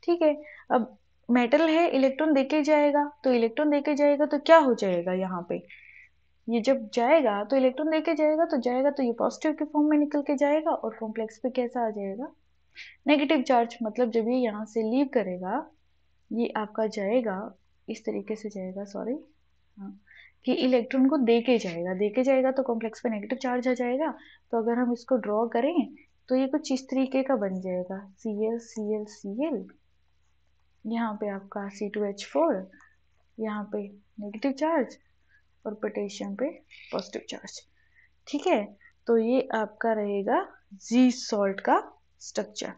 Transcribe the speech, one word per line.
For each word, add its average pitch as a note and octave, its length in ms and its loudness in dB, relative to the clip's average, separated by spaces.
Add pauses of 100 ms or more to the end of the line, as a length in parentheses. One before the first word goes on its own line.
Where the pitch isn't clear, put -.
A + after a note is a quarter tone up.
ठीक F4 200 0
है, D4+ 200 4 (280)
अब - 280 0 (320)
मेटल B3 380 4
है, E4 220 4
इलेक्ट्रॉन C4+ 420 2
देके C#4 300 2
जाएगा, D4 500 4 (120)
तो C4 80 4
इलेक्ट्रॉन A#3 380 2
देके D4 240 2
जाएगा C#4+ 320 4
तो D4 120 -2
क्या D#4+ 200 10
हो C4+ 160 6
जाएगा F#3 380 0
यहाँ F#3 360 -4
पे? F3 180 -6 (840)
ये A3+ 120 0
जब A#3 300 0
जाएगा A#3+ 540 4
तो C4+ 120 0
इलेक्ट्रॉन C4 340 2
देके D#4 240 0
जाएगा, D#4 300 2
तो E4 120 -2
जाएगा B3+ 340 2
तो C#4 120 -4
ये A#3+ 100 0
पॉजिटिव A#3 400 -2
के D4+ 120 -4
फॉर्म D4+ 260 2
में D4+ 80 4
निकल D4 240 0
के C#4+ 140 0
जाएगा D4 340 2
और A3+ 260 -4
कॉम्प्लेक्स A3 420 -8
पे B3+ 120 -4
कैसा B3 360 -4
आ A3 40 -2
जाएगा? G#3 420 -8 (760)
नेगेटिव D4 360 4
चार्ज। A#3 400 2
मतलब A3+ 280 -2
जब A3+ 180 0
ये B3 60 0
यहाँ A3 300 -2
से A3+ 180 -4
लीव B3 240 2
करेगा, F#3+ 640 -4 (600)
ये A3+ 240 -2
आपका G#3+ 300 -4
जाएगा, G#3 720 -4 (300)
इस A3 160 -12
तरीके G#3 320 -6
से G#3+ 120 -12
जाएगा, F#3+ 360 -10
सॉरी, G3 320 -8 (640)
हाँ, G3 240 -16 (420)
कि B3+ 80 0
इलेक्ट्रॉन B3+ 560 2
को D4+ 80 2
देके A#3 420 4
जाएगा, F3 360 -4
देके G#3 280 0
जाएगा C4 300 2
तो C4 100 -2
कॉम्प्लेक्स A3+ 380 -4
पे B3 80 -4
नेगेटिव A3 300 -6
चार्ज B3 300 -2
आ B3+ 40 2
जाएगा। B3+ 460 -2 (320)
तो A#3 80 0
अगर A#3 200 0
हम A#3+ 140 0
इसको A#3+ 240 -2
ड्रॉ G#3+ 320 0
करें B3+ 460 0 (340)
तो B3+ 60 0
ये C4 120 2
कुछ C#4+ 260 -2
इस C4 160 -4
तरीके C4 340 0
का C4+ 140 0
बन F#3+ 240 -4
जाएगा, F#3 580 -6
सीएल, A3 400 -4
सीएल, G#3+ 460 -6
सीएल, G#3 640 -6 (1160)
यहाँ A3+ 280 -2
पे G#3 140 -6
आपका G3 400 -8
सी G3+ 200 -8
टू G#3 160 -4
एच G3+ 220 -6
फ़ोर, C#4 440 0 (720)
यहाँ G#3 240 -6
पे G3+ 320 -8 (240)
नेगेटिव G#3+ 320 -6
चार्ज D4+ 460 -2 (680)
और G#3+ 80 -8
पोटेशियम G3+ 600 -8
पे C4+ 300 -8 (280)
पॉजिटिव - 360 -6
चार्ज। - 380 -16 (600)
ठीक C#4+ 180 -4
है, A#3 300 0 (300)
तो A#3 120 4
ये A#3+ 360 2
आपका A3 380 -2
रहेगा G#3 560 0 (260)
ज़ी B3 360 4
सॉल्ट G3+ 500 -2
का D#4+ 320 0 (280)
स्ट्रक्चर। - 580 -8